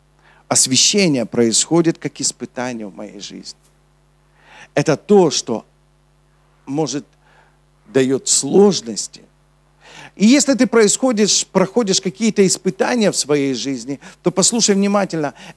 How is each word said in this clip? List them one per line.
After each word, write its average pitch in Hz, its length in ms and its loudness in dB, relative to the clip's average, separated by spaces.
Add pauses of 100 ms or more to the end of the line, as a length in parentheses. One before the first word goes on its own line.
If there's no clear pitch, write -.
(480)
Освящение 131 760 0
происходит 151 720 0
как - 240 -12
испытание 123 680 -10
в 87 80 -18
моей 101 240 -16
жизни. - 400 -18 (1160)
Это 151 200 0
то, 185 360 4
что, - 340 -6 (1000)
может, 139 400 -6 (840)
дает 135 420 0
сложности. 143 920 0 (920)
И 190 100 0
если 269 280 4
ты 247 120 2
происходишь, 214 800 2
проходишь 190 540 0
какие-то 208 480 0
испытания 208 640 -2
в - 60 -6
своей 139 360 -2
жизни, 127 460 -8 (240)
то 180 80 0
послушай 208 440 0
внимательно, 196 580 -2 (240)